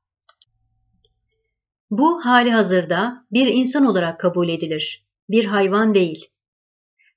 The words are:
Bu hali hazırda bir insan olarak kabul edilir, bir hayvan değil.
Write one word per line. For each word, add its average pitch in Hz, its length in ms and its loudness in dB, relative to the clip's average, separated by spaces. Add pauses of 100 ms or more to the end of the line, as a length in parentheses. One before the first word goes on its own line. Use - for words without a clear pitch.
(1900)
Bu 311 340 0
hali 247 260 2
hazırda 185 840 -2
bir 254 140 2
insan 254 400 2
olarak 175 340 -2
kabul 175 280 0
edilir, 156 580 -8 (240)
bir 220 140 2
hayvan 202 500 0
değil. 175 320 0 (920)